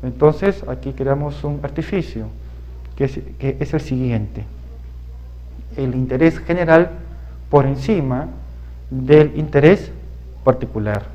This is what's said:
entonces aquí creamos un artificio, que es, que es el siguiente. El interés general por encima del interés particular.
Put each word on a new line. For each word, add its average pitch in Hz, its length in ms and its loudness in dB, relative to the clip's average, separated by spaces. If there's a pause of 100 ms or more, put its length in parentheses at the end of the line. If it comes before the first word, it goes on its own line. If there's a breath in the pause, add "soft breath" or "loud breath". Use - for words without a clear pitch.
entonces 151 640 2
aquí 135 280 -6
creamos 139 500 -2
un 147 180 -4
artificio, 147 640 -4 (680 soft breath)
que 139 80 0
es, 135 160 -2 (180)
que 135 220 -2
es 147 140 -2
el 156 80 0
siguiente. 117 640 -2 (1300)
El 131 180 -2
interés 131 460 4
general 170 520 4 (580 loud breath)
por 139 160 6
encima 135 600 0 (640 soft breath)
del 143 480 6
interés 151 540 4 (540)
particular. 104 580 0 (120)